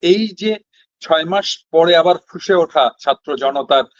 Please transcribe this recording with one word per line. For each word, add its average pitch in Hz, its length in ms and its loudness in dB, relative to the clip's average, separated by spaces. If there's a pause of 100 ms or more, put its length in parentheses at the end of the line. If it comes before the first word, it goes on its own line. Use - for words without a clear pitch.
এই 202 260 0
যে 208 300 -6 (420)
ছয় 160 240 -2
মাস 190 480 -6
পরে 170 240 4
আবার 170 200 2 (120)
ফুঁসে 185 260 -6
ওঠা 156 360 0 (100)
ছাত্র 139 380 -6
জনতার 135 460 -2 (160)